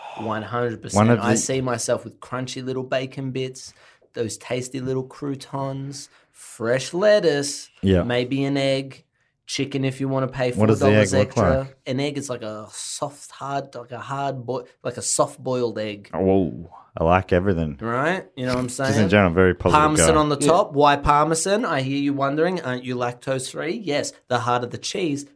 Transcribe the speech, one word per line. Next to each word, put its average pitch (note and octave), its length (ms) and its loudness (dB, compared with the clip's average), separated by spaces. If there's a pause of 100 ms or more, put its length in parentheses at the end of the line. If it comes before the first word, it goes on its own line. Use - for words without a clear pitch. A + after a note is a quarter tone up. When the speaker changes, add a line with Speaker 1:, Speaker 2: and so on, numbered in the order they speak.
(180)
Speaker 1:
one G#2+ 240 -4
hundred A#2 380 -4
percent. G#2 280 4
Speaker 2:
One A#2+ 100 6
of G2 60 -4
Speaker 1:
I A#2 80 2
Speaker 2:
the A2+ 60 4
Speaker 1:
see C3 220 -2
myself A#2+ 440 -2
with - 160 -16
crunchy B2+ 440 -8
little C3 200 -6
bacon C3+ 480 -4
bits, C3 400 -8 (420)
those A2 240 -4
tasty B2+ 420 -6
little C3 240 -4
croutons, C3+ 1040 -8 (240)
fresh B2 600 -4
lettuce, E3+ 760 2 (140)
Speaker 2:
Yeah. F#2+ 200 6
Speaker 1:
maybe B2 420 -2
an C#3 120 -2
egg, C3+ 480 -2 (420)
chicken C3+ 380 -4
if C3+ 160 -2
you C3+ 80 -2
wanna C3 200 0
pay C3 240 -2
Speaker 2:
What G#2+ 160 2
does A2 120 4
the C#3 60 4
Speaker 1:
four - 80 8
dollars G#2 200 6
Speaker 2:
egg - 40 4
look G2+ 100 2
Speaker 1:
extra. F#2 300 2
Speaker 2:
like? C3+ 180 -8 (100)
Speaker 1:
An C3+ 140 -2
egg C#3+ 160 -2
is C#3 140 -8
like A#2+ 120 -8
a G#2+ 300 -10
soft, - 580 -10
hard, C3+ 440 -8
like B2 180 -14
a A#2 60 -12
hard C3+ 480 -6
boi-, B2+ 180 -6 (180)
like B2+ 140 -6
a G#2+ 60 -8
soft - 400 0
boiled B2 360 -2
egg. G#2 360 -8
Speaker 2:
Whoa, F2 560 2 (260)
I E2 80 0
like F2+ 280 4
everything. E2+ 480 2
Speaker 1:
Right? C3+ 440 -2 (120)
You B2+ 100 -6
know B2+ 80 -2
what B2 60 -2
I'm B2+ 80 -4
Speaker 2:
Just - 120 -8
in C3+ 140 -2
Speaker 1:
saying? G#2+ 160 4
Speaker 2:
general, F#2+ 240 6
very F2+ 200 6
positive F#2+ 260 4
Speaker 1:
Parmesan D3+ 340 4
Speaker 2:
guy. D#3 60 4
Speaker 1:
on D3+ 100 2
the C#3 80 0
Speaker 3:
Yeah. C#3+ 80 2
Speaker 1:
top. F3 260 4
Why C#3+ 240 6
parmesan? D#3 720 2
I D3+ 160 -2
hear C3+ 160 -4
you C#3+ 160 0
wondering. D3+ 480 0
Aren't B2+ 220 -6
you B2+ 120 -6
lactose B2 540 -4
free? D3+ 220 -8 (120)
Yes. C#3+ 280 -4 (160)
The B2 100 0
harder A#2+ 280 0
the - 120 -10
cheese, D3+ 580 -4